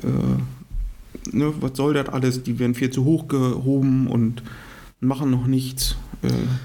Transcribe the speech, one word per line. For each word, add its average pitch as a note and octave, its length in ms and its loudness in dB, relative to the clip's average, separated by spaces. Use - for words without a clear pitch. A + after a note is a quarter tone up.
äh, - 40 -2
äh, - 1300 -4
ne, D3+ 220 2
was C3 160 -2
soll C#3+ 180 2
das C#3 160 0
alles, B2+ 340 0
die A#2+ 160 -2
werden B2 160 2
viel B2+ 160 0
zu C3 140 0
hoch D#3+ 220 2
gehoben C3 800 2
und A2+ 340 2
machen C3 320 2
noch B2 160 2
nichts, C3 480 0
äh, - 60 0